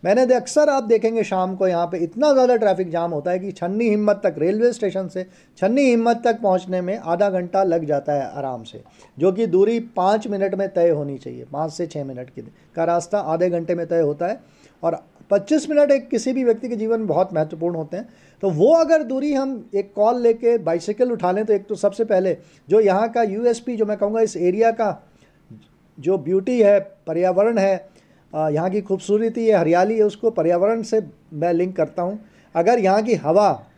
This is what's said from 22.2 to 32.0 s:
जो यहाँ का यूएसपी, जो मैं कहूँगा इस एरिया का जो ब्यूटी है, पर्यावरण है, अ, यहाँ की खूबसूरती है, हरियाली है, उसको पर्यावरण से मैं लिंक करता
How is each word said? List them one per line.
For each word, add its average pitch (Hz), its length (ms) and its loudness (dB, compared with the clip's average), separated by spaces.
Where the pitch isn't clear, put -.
जो 214 120 6
यहाँ 202 280 2
का 233 140 0
यूएसपी, 226 540 -2
जो 214 100 0
मैं 208 100 -4
कहूँगा 208 240 -2
इस 220 160 0
एरिया 190 340 2
का 220 380 -4
जो 175 180 0
ब्यूटी 190 440 0
है, 202 180 6
पर्यावरण 185 760 0
है, 190 300 0
अ, 156 160 0
यहाँ 165 200 -2
की 208 100 -2
खूबसूरती 214 680 -2
है, 214 100 6
हरियाली 180 400 2
है, 214 80 4
उसको 208 260 0
पर्यावरण 180 520 0
से 220 200 0
मैं 165 200 -2
लिंक 185 240 -2
करता 170 260 -2